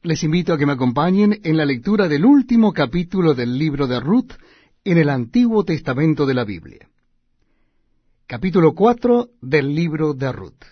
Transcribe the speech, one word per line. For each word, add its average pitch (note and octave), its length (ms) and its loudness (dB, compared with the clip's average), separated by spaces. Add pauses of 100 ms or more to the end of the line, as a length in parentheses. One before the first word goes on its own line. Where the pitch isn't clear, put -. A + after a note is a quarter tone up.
Les D#3+ 220 -4
invito E3 280 0
a D#3 60 -2
que C#3+ 80 0
me C#3+ 60 0
acompañen E3 680 0
en D#3+ 140 0
la D#3 80 0
lectura F3 440 0
del D3 160 0
último A#3+ 480 4
capítulo E3 640 0
del B2 240 -4
libro C#3+ 280 -2
de B2 140 -2
Ruth G3+ 320 -2 (520)
en F3 140 2
el D3 120 2
Antiguo G#3 540 0
Testamento D3 600 -2
de C3+ 100 -2
la B2 100 -2
Biblia. F2 440 -14 (1400)
Capítulo E3 480 2
cuatro A#3+ 560 0 (120)
del C#3 320 -2
libro D#3 400 -2
de C3 180 -6
Ruth. G2 400 -16